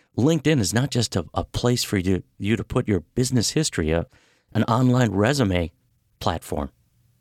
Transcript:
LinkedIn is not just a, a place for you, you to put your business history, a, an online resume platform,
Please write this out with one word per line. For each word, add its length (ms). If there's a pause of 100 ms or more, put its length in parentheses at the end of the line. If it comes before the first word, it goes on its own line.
(180)
LinkedIn 420
is 140
not 180
just 240
a, 180
a 100
place 400
for 140
you, 260 (140)
you 180
to 80
put 240
your 140
business 500
history, 400
a, 160 (460)
an 100
online 480
resume 600 (480)
platform, 520 (500)